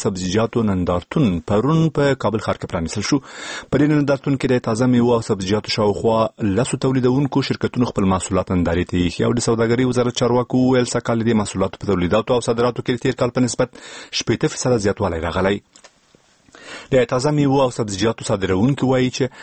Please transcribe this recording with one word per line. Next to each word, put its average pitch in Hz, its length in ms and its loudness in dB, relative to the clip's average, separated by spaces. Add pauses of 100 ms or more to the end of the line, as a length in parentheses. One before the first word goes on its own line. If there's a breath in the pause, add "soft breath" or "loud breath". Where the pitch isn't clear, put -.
سبزیجاتو 104 680 0
نندارتون 90 560 0 (260)
پرون 139 300 2 (160)
په 139 160 2 (100)
کابل 107 220 -2
ښار 95 140 0
کې - 120 -10
پرانیستل 87 360 -4
شو. 143 100 2 (520 loud breath)
په 143 80 2
دې 147 140 4
نندارتون 143 440 0
کې 135 160 -2
د 123 160 0
تازه 120 280 2
میوو 120 200 4
او 113 140 0
سبزیجاتو 101 460 -2
شاوخوا 107 420 2 (400)
لسو 131 260 -2
تولیدونکو 131 640 0
شرکتونو 117 460 -2
خپل 98 180 0
محصولات 92 400 -2
نندارې 87 380 0
ته 92 140 -2
ایښي 87 220 -2
او 117 60 2
د 120 160 -2
سوداګرۍ 117 400 2
وزارت 123 340 -2
چارواکو 123 440 2
وویل، 127 260 2
سږ 120 180 -2
کال 113 200 0
د 110 120 2
محصولاتو 95 400 -4
په 98 120 0
تولیداتو 98 440 0
او 113 120 -8
صادراتو 120 360 -2
کې 131 60 0
د 123 160 -2
تیر 127 160 0
کال 123 100 -2
په 127 140 2
نسبت 127 200 -2 (500 loud breath)
شپېته - 360 -2
فیصده 120 320 0
زیاتوالی 87 400 -2
راغلی. 95 320 0 (1300 loud breath)
د 127 180 6
تازه 131 260 0
میوو 139 260 4
او 127 120 2
سبزیجاتو 104 540 -2
صادروونکي 101 580 0
وایي 127 300 2
چې 135 80 0 (180 loud breath)